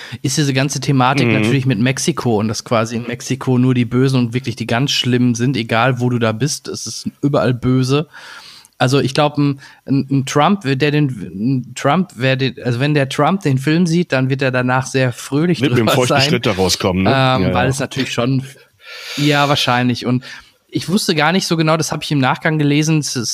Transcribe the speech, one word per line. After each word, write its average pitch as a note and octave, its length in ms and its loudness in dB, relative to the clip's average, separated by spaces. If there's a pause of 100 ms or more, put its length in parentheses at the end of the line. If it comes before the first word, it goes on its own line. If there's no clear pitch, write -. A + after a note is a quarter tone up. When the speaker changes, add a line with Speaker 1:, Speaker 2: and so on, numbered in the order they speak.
(200)
Speaker 1:
ist C#3 160 -2
diese C#3+ 160 0
ganze C3+ 280 -2
Thematik C3 480 2
Speaker 2:
Mhm. A2+ 40 2
Speaker 1:
natürlich A2+ 340 2
mit B2+ 120 0
Mexiko B2+ 600 0
und A2 100 0
dass A2 160 -6
quasi A2+ 320 -2
in A#2 100 -6
Mexiko B2+ 500 -2
nur B2+ 180 4
die A#2+ 120 2
Bösen C3 340 2
und A#2 140 -2
wirklich B2 200 -4
die A#2 120 -8
ganz A#2+ 240 0
Schlimmen B2 440 2
sind, A#2+ 220 0
egal A#2 420 0
wo B2 120 0
du B2 80 0
da A2+ 140 0
bist, C3 360 -6
es F#2+ 180 -10
ist - 220 -10 (140)
überall B2+ 320 2
böse. C3 520 0 (720)
Also C3 200 2
ich - 120 -2
glaub, D3 260 0
ein, C#3+ 200 0 (280)
ein, C3 220 0
ein C#3 180 0
Trump, E3+ 360 2
der C#3 300 0
den, D3+ 160 2
ein A#2+ 680 -4
Trump, E3 400 0
wer C3 220 0
den, C3 260 -2
also A#2 160 -2
wenn D3 160 0
der C#3 140 2
Trump D#3 340 0
den C3+ 160 2
Film D#3 300 2
sieht, E3+ 240 0
dann C3 180 0
wird C3+ 100 -2
er C3+ 120 0
danach B2+ 340 0
sehr C3 260 0
fröhlich D#3 480 -2
Speaker 2:
Wird C3 120 0
mit B2+ 80 2
dem A2+ 60 2
Speaker 1:
drüber B2 100 2
Speaker 2:
feuchten B2+ 240 2
Speaker 1:
sein. C3+ 80 0
Speaker 2:
Schritt B2 180 0
da A2+ 60 2
rauskommen, F#2 500 0
ne? G#2 80 2
Speaker 1:
Ähm, C3+ 40 2 (280)
Speaker 2:
Ja, F#2 120 0
Speaker 1:
weil A#2+ 100 2
Speaker 2:
ja. C3 60 0
Speaker 1:
es C3+ 100 -4
natürlich B2+ 320 -4
schon, B2+ 320 -2 (720)
ja, C#3+ 320 2
wahrscheinlich. B2 580 0
Und B2 160 0 (480)
ich C#3+ 180 -6
wusste F3+ 280 0
gar D3+ 160 2
nicht F#3+ 160 0
so E3+ 80 0
genau, D#3+ 200 2
das D#3 140 -2
hab D#3 140 -6
ich - 80 -4
im D3 80 2
Nachgang D#3 380 0
gelesen, D3+ 420 2
S-, - 180 -6 (160)